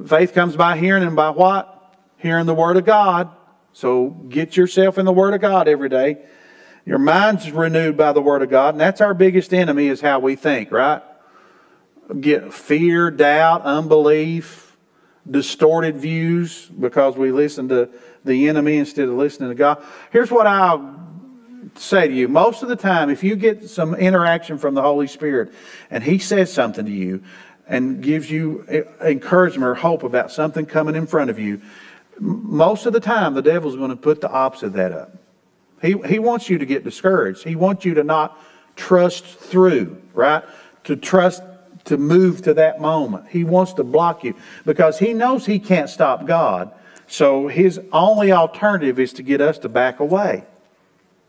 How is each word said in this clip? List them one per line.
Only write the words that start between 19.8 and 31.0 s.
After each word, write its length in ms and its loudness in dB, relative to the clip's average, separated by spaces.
Here's 220 2
what 160 4
I'll 480 0
say 320 0
to 40 -4
you. 140 0
Most 380 2
of 40 -8
the 60 -4
time, 340 0
if 140 -4
you 140 0
get 340 -2
some 240 -4
interaction 640 0
from 160 -4
the 80 0
Holy 240 0
Spirit 460 -4
and 140 -8
he 160 0
says 340 -2
something 320 -4
to 60 -8
you 320 -6
and 340 -4
gives 260 -4
you 400 -6
e-, 380 -6
encouragement 640 0
or 80 -2
hope 260 -2
about 300 -4
something 340 -4
coming 300 -2
in 100 -4